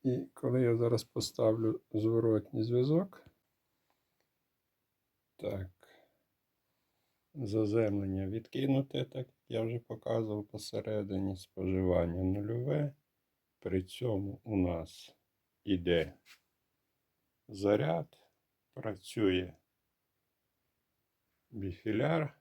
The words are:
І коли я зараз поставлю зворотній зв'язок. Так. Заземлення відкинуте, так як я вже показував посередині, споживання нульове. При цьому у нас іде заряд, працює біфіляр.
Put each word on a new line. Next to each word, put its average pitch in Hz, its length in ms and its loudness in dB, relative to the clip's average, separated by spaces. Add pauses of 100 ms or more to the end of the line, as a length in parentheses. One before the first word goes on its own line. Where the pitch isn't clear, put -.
І 127 320 0
коли 127 280 2
я 117 140 4
зараз 117 280 2
поставлю 113 760 0 (120)
зворотній 113 720 2
зв'язок. 131 640 0 (2000)
Так. 98 340 -6 (1600)
Заземлення 104 920 0
відкинуте, 135 760 -2
так 131 220 -10
як - 100 -20 (120)
я 113 140 -2
вже 117 160 -4
показував 110 680 -4
посередині, 101 920 -4
споживання 92 880 0
нульове. 120 720 -2 (640)
При 92 240 -2
цьому 101 600 -4
у 110 120 -4
нас 87 580 -2 (500)
іде 87 500 2 (1300)
заряд, 113 680 2 (540)
працює 95 840 -2 (2000)
біфіляр. 113 920 -2